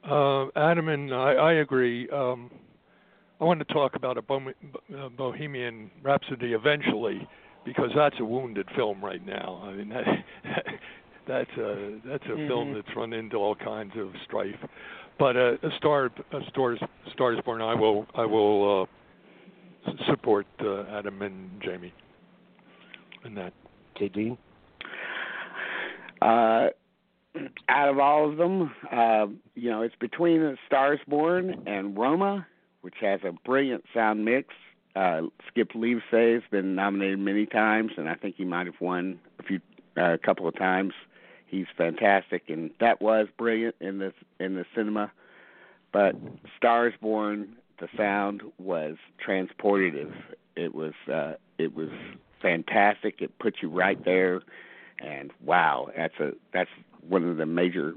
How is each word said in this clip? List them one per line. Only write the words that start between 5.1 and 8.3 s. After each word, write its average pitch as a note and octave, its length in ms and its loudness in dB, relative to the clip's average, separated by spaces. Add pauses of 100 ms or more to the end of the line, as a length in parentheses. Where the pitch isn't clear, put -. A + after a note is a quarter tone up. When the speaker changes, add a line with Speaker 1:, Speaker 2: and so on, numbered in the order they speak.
Speaker 1:
Bohemian B2 800 -8 (120)
Rhapsody C3+ 520 0
eventually A2 760 0 (360)
because B2 300 0
that's D3 260 4
a A#2 40 0
wounded A2+ 500 -4